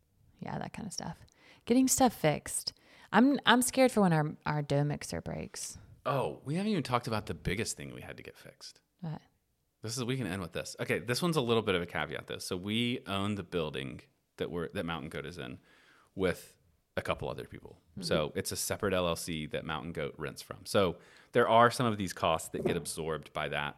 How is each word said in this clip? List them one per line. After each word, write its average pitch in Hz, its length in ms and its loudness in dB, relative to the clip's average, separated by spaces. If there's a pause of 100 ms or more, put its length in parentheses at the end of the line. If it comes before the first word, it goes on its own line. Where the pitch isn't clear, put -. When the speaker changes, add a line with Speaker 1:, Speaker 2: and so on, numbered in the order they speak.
(380)
Speaker 1:
Yeah, - 200 -8
that - 140 -8
kind - 140 -10
of 175 60 -10
stuff. - 240 -8 (480)
Getting 262 220 6
stuff 254 260 6
fixed. - 600 0 (400)
I'm, 254 320 6
I'm 247 160 8
scared 254 300 4
for 214 100 4
when 175 120 6
our, 151 200 2 (120)
our 151 160 0
dough 143 220 2
mixer 147 380 -4
breaks. - 560 -8 (280)
Speaker 2:
Oh, 117 400 0
we 143 100 -4
haven't 202 160 -2
even 165 120 0
talked 123 240 0
about 107 200 -2
the 95 60 -6
biggest 92 440 -4
thing 67 160 -12
we 62 80 -12
had - 160 -12
to - 60 -16
get - 140 -18
fixed. - 420 -20 (220)
Speaker 1:
What? 160 200 -8 (600)
Speaker 2:
This 113 160 -6
is, 127 60 -4
we 127 140 -2
can 120 100 -2
end 95 140 -4
with 82 120 -8
this. 76 260 -6
Okay, 113 200 0
this 120 220 -2
one's 170 160 0
a 135 40 4
little 113 220 2
bit 101 120 2
of 87 60 0
a 87 40 -4
caveat, 78 420 -6
though. - 100 -8
So - 200 -6
we 113 500 -2
own 98 280 -2
the 98 80 -6
building 71 580 -4 (360)
that - 140 -4
we're, 85 180 -4
that 90 160 -6
Mountain 82 240 -6
Goat 73 160 -8
is 82 120 -12
in 65 200 -10 (580)
with 95 380 0 (440)
a 90 40 0
couple 73 280 -4
other 64 160 -8
people. - 320 -18 (160)
Speaker 1:
Mm-hmm. 92 100 -12
Speaker 2:
So 80 320 2
it's 95 160 -4
a 95 40 -6
separate 95 380 -2
L 90 140 2
L 82 80 2
C 80 320 -4
that - 180 -6
Mountain 78 280 -4
Goat 73 240 -4
rents 69 240 -8
from. - 240 -14
So 92 320 2 (340)
there 120 160 4
are 117 240 10
some 127 140 0
of 107 120 2
these 92 160 -4
costs 82 360 0
that - 160 -4
get 85 120 2
absorbed 78 560 -4
by 76 160 -2
that 73 280 -2